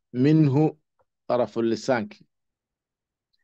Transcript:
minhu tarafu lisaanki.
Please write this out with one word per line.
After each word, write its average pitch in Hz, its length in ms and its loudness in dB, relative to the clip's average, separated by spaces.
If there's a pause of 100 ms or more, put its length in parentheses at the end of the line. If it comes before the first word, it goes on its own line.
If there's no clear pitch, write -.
(140)
minhu 147 500 2 (640)
tarafu 120 340 -2
lisaanki. 113 640 -4 (1200)